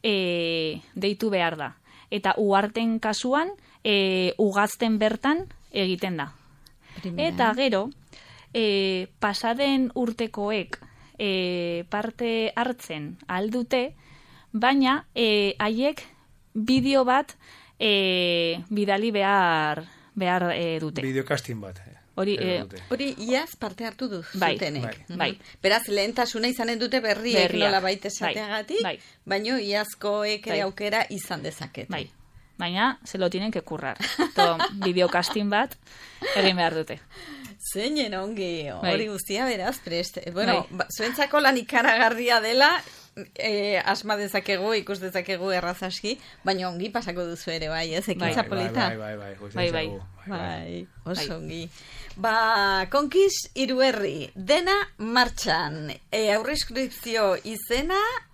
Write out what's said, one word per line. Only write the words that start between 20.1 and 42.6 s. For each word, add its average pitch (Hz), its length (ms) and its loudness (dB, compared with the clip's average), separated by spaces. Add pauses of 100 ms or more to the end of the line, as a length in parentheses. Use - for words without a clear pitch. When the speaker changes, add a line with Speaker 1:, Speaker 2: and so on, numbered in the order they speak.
Speaker 1:
behar, 180 400 2
eh, 165 260 -2
dute. 156 220 -4
Speaker 3:
Bideocasting 131 580 -2
bat, 95 260 -14
eh, - 100 -20 (200)
Speaker 1:
Hori, 196 200 0
Speaker 3:
edo - 80 -2
Speaker 1:
eh, 180 160 0
Speaker 3:
dute. 92 300 -12
Speaker 2:
Hori 269 280 -2
iaz 254 380 -2
parte 226 300 -8
hartu 254 220 -8
du 185 140 -6 (120)
Speaker 1:
Bai. 180 240 2
Speaker 2:
zutenek. 147 240 -4
Speaker 3:
Bai. 110 140 -8 (120)
Speaker 2:
Mhm. 175 100 -10
Speaker 1:
Bai. 143 200 -2 (240)
Speaker 2:
Beraz, 214 260 2
lehentasuna 226 600 0
izanen 240 300 -2
dute 247 220 0
berriek 214 480 2
Speaker 1:
Berriak. 202 220 2
Speaker 2:
nolabait 190 320 0
Speaker 1:
Bai. 202 80 -6
Speaker 2:
esateagatik, 214 720 -4
Speaker 1:
Bai. 170 160 -4 (260)
Speaker 2:
baino 214 340 -2
iazkoek 208 880 -2
ere 190 100 -2
Speaker 1:
Bai. 202 40 0
Speaker 2:
aukera 208 480 -2
izan 175 340 -8
dezakete. - 460 -10
Speaker 1:
Bai. 160 220 -8 (480)
Baina, 190 460 0
se - 120 -12
lo 180 140 0
tienen 196 200 -4
que 185 120 -4
currar. 147 340 -8 (380)
To, 392 240 4
<laughs> 202 260 -2
bideocasting 180 640 2
bat 214 300 0 (580)
egin 190 200 4
behar 165 180 4
dute. 156 260 -6 (720)
Speaker 2:
Zeinen 240 420 -2
ongi, 190 540 -4 (140)
Speaker 1:
Bai. 175 120 2
Speaker 2:
hori 220 140 0
guztia 208 380 -2
beraz 226 320 -2
prest. 170 400 -6
Eh, 175 120 -8
bueno, 180 380 0
Speaker 1:
Bai. 185 80 -12
Speaker 2:
ba, - 180 -2
zuentzako 277 460 2
lan 277 160 6
ikaragarria 233 840 4
dela, 269 400 6 (520)